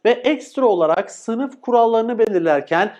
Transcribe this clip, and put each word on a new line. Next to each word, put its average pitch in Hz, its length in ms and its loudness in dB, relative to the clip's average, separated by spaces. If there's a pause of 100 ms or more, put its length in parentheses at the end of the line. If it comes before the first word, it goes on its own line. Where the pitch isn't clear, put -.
ve 220 60 4
ekstra 262 540 -2
olarak 175 460 0
sınıf 254 500 -8
kurallarını 233 580 0
belirlerken 170 800 0